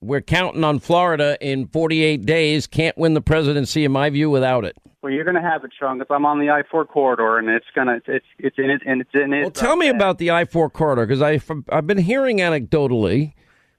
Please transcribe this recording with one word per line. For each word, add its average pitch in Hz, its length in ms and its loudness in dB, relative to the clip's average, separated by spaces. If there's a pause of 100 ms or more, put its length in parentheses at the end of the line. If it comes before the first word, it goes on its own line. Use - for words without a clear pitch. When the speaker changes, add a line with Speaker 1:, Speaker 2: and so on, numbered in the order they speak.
Speaker 1:
we're 131 200 -4
counting 165 420 0
on 151 160 2
Florida 165 640 0
in 135 260 -4
forty-eight 156 580 0
days. 156 400 2
Can't - 320 -2
win 160 160 2
the 151 80 0
presidency, 147 640 0
in 139 60 2
my 139 180 0
view, 147 220 0
without 127 340 2
it. - 100 -8 (280)
Speaker 2:
Well, 139 100 -6
you're 151 120 -2
gonna 175 160 0
have 160 220 -4
it, 123 160 -18
Sean, 131 200 -4
'cause 131 100 -10
I'm 147 160 2
on 147 140 2
the 147 100 0
I 147 200 2
four 160 160 -2
corridor, 117 520 0
and 113 120 -2
it's 113 160 -2 (100)
gonna, 123 320 -2
it's, 131 180 -4 (140)
it's 135 180 -4
in 135 140 0
it, 139 140 -2
and 131 160 -2
it's 127 120 -12
in 139 200 2
it. 143 80 0
Speaker 1:
Well, 139 100 -4
tell 247 240 0
me 339 140 2
about 202 280 0
the 170 140 -2
I 170 140 2
four 160 260 0
corridor, 135 360 0
'cause 131 140 0
I've, 147 260 0 (220)
I've 151 180 0
been 202 120 0
hearing 240 400 0
anecdotally 139 920 0 (460)